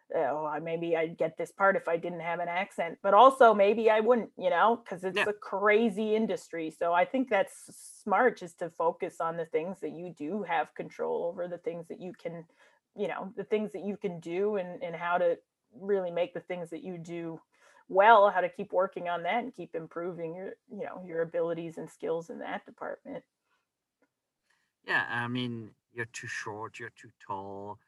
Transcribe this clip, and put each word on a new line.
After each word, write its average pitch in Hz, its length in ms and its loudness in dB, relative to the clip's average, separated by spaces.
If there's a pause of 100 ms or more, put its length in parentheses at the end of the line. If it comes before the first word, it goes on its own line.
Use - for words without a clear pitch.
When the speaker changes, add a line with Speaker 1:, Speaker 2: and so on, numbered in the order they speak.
(160)
Speaker 1:
oh, 151 300 0
I, 151 140 -4
maybe 165 360 -2
I'd 165 220 -2
get 160 200 -4
this 165 140 -8
part 196 260 4
if 170 100 -4
I 170 100 2
didn't 175 220 -6
have 170 200 -4
an 170 80 -4
accent, 175 540 -6
but 196 140 4
also 240 400 10
maybe 214 340 4
I 214 120 6
wouldn't, 226 360 2
you 180 140 0
know, 202 260 4 (100)
'cause 185 160 -8
it's 185 140 -2
Speaker 2:
Yeah. 208 80 2
Speaker 1:
a 208 80 0
crazy 214 840 2
industry. 165 540 -2
So 170 240 0
I 175 120 6
think 262 240 -2
that's 196 400 -2
s-, - 80 -20 (260)
smart, 220 340 2
just 180 220 -16
to 170 100 -6
focus 165 520 -2
on 165 160 -2
the 165 100 -4
things 170 320 -4
that 151 120 -8
you 170 220 -12
do 180 300 -6
have 160 320 -4
control 160 500 -6
over, 175 220 -6
the 175 100 -10
things 170 300 -8
that - 140 -14
you 180 120 -10
can, 170 320 -12 (500)
you 196 120 -4
know, 190 280 -10
the 202 100 -8
things 214 280 -2
that 165 120 -10
you 202 120 -4
can 175 220 -8
do 190 380 -4
and, 180 260 -8
and 170 120 -8
how 175 220 -2
to 170 220 2 (340)
really 185 380 -2
make 170 240 -2
the 170 60 -8
things 175 300 -8
that 165 120 -12
you 180 160 -10
do 170 420 -10 (460)
well, 202 420 8
how 185 120 0
to 180 80 0
keep 190 220 -10
working 180 380 -2
on 170 140 -4
that 208 200 0
and 240 100 -12
keep 170 220 -12
improving 165 580 -8
your, 190 220 -12 (140)
you 196 160 -12
know, - 200 -12
your 165 160 -4
abilities 165 560 -4
and 160 120 -12
skills 165 400 -6
in 143 100 -12
that - 260 -10
department. - 580 -12 (1600)
Speaker 2:
Yeah, 110 240 0
I 120 180 -4
mean, 120 440 -4 (200)
you're 117 140 -8
too 117 220 -12
short, 110 520 -10
you're 117 120 -12
too 110 200 -20 (140)
tall, 98 640 -8